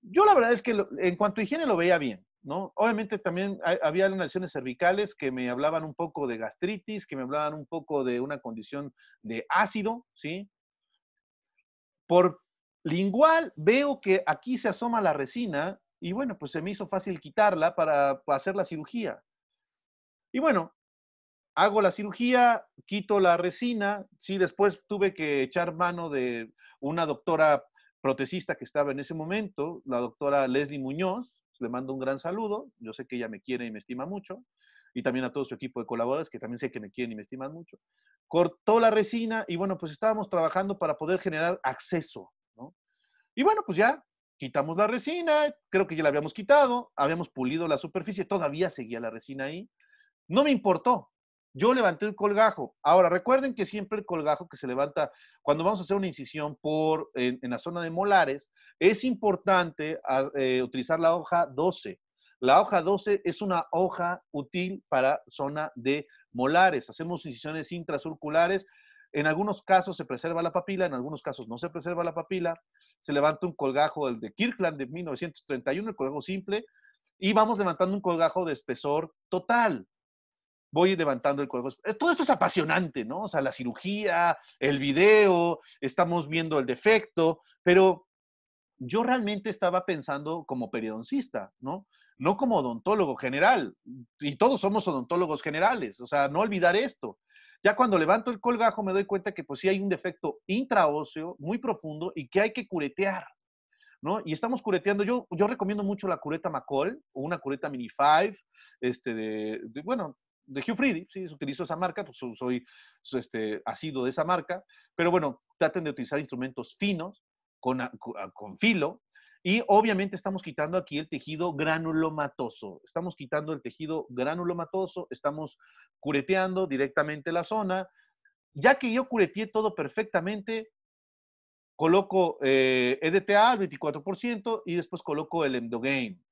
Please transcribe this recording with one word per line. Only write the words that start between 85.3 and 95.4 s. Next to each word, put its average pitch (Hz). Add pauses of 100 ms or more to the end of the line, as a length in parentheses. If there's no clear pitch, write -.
estamos 170
viendo 160
el 131
defecto, 165 (220)
pero 185 (720)
yo 170
realmente 214
estaba 185
pensando 151
como 123
periodoncista, 113 (100)
¿no? 160 (320)
No 180
como 240
odontólogo 139
general, 147 (440)
y 147
todos 240
somos 202
odontólogos 156